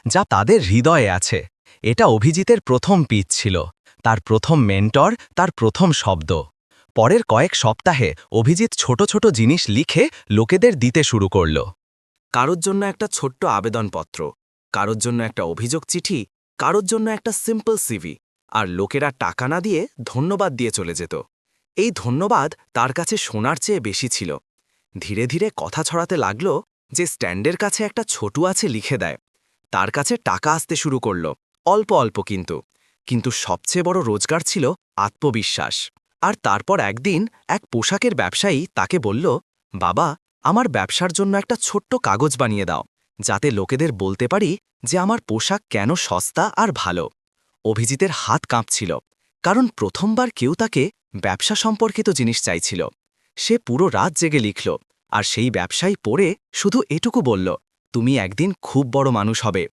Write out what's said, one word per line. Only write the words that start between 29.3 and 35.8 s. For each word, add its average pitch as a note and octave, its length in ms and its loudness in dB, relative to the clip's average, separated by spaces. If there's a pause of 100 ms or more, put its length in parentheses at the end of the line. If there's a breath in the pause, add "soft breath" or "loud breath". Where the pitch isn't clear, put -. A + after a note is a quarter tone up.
তার G2 200 0
কাছে D3+ 260 -2
টাকা - 340 0
আসতে D#3+ 240 -2
শুরু C3+ 240 -2
করল, F2 340 -4 (320)
অল্প G#3 280 4
অল্প A#2+ 280 2
কিন্তু। F2+ 400 -8 (440)
কিন্তু A#2+ 260 0
সবচেয়ে - 520 -2
বড় F3+ 180 0
রোজগার A#2+ 380 -2
ছিল D#3 340 -2 (220)
আত্মবিশ্বাস। G#2 960 -2 (300)